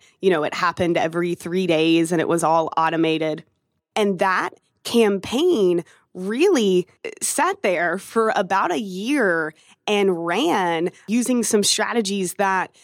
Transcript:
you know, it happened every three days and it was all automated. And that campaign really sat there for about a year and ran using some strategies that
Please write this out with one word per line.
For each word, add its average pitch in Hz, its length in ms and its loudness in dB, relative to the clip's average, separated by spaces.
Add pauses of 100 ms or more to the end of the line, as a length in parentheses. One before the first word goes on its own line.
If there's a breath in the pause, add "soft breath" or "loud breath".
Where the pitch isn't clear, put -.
(220 soft breath)
you 190 80 0
know, 160 140 2
it - 100 -4
happened 170 440 -2
every 175 360 -2
three 175 320 -4
days 165 460 2
and 175 100 2
it - 60 -2
was 170 160 0
all 160 340 0
automated. 160 680 0 (520)
And 202 240 0
that 185 300 0 (340)
campaign 208 1000 2 (300 soft breath)
really 208 760 2 (340 soft breath)
sat 359 420 -2
there 175 340 0
for 220 380 -2
about 196 360 0
a 285 80 -2
year 190 720 -2 (340 soft breath)
and 196 380 0
ran 175 640 0 (180 loud breath)
using 240 360 0
some 208 200 2
strategies 202 720 -2
that 190 380 0 (100)